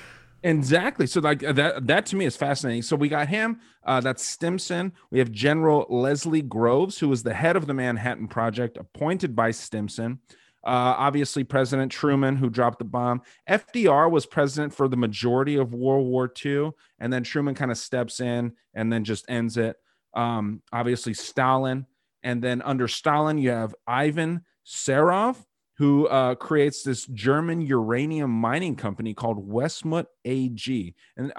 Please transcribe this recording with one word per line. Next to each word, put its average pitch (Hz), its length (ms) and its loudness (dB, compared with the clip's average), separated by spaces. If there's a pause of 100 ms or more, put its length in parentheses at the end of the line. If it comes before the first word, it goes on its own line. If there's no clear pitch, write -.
(440)
Exactly. 160 640 2
So, 170 140 0
like, 147 180 2
that, 139 480 0
that 170 200 2
to 190 100 -2
me 190 80 2
is 123 100 0
fascinating. 135 460 -2
So 151 160 -2
we 147 100 2
got 147 220 0
him. 220 320 -2 (240)
Uh, 131 160 2
that's 127 240 -4
Stimson. 180 640 -4 (180)
We 127 100 2
have 120 120 2
General 147 580 4
Leslie 143 520 0
Groves, 120 580 2
who 156 80 2
was 127 160 0
the 110 100 -2
head 160 220 2
of 175 100 0
the 143 80 -4
Manhattan 123 540 -2
Project, 117 500 -2
appointed 151 600 -4
by 113 140 4
Stimson. 113 680 -6 (440)
Uh, 123 320 2
obviously, 139 480 0
President 135 480 0
Truman, 139 440 2
who 135 120 0
dropped 120 300 2
the - 80 -8
bomb. 123 380 -2 (240)
F 208 240 -2
D 226 160 2
R 151 200 6
was 165 200 2
president 143 440 -2
for 139 160 0
the 127 80 0
majority 123 600 0
of 127 180 0
World 131 320 2
War 127 220 0
Two, 143 480 -4 (240)
and 120 120 -4
then 127 120 -2
Truman 143 320 -2
kinda 131 180 -4
steps 120 460 -4
in 120 340 -2 (220)
and 113 180 0
then 113 100 0
just 107 240 -4
ends 117 300 -2
it. 113 200 -2 (360)
Um, 110 480 -2 (100)
obviously, 120 440 -2
Stalin. 131 720 0 (340)
And 120 220 -4
then 123 180 -2
under 127 260 0
Stalin, 151 520 2
you 131 100 2
have 113 240 -2 (140)
Ivan 156 580 0 (180)
Serov, 175 800 0 (360)
who, 143 260 6
uh, 127 300 4
creates 147 480 0
this 131 240 -4
German 147 540 0
uranium 135 680 0
mining 120 460 -2
company 107 400 -6
called 113 240 -4
Westmut 151 640 -4 (200)
A 131 240 -2
G. 110 440 -6 (240)
And 131 200 -8